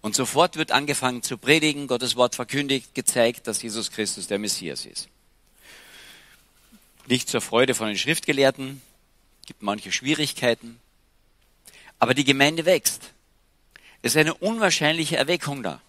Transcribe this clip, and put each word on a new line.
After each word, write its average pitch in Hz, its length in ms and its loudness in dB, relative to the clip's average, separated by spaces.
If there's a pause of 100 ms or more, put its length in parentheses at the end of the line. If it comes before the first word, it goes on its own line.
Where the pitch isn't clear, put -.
Und 107 140 -4
sofort 139 400 2
wird 156 160 -2
angefangen 131 520 -2
zu 120 140 -6
predigen, 143 500 2
Gottes 123 280 -2
Wort 123 200 4
verkündigt, 135 580 -4
gezeigt, 120 540 0
dass 107 140 -4
Jesus 110 300 -6
Christus 104 360 -6
der 101 120 -2
Messias 92 460 -6
ist. - 240 -14 (2000)
Nicht 123 200 0
zur 117 140 -2
Freude 123 320 2
von 113 140 -4
den 101 100 -4
Schriftgelehrten, 135 840 0 (640)
gibt - 160 -20
manche 104 300 -4
Schwierigkeiten. 123 880 -2 (1160)
Aber 120 160 4
die 139 100 2
Gemeinde 143 420 4
wächst. - 480 0 (880)
Es 117 120 0
ist 151 40 4
eine 156 180 4
unwahrscheinliche 165 840 0
Erweckung 143 460 -2
da. 80 260 -6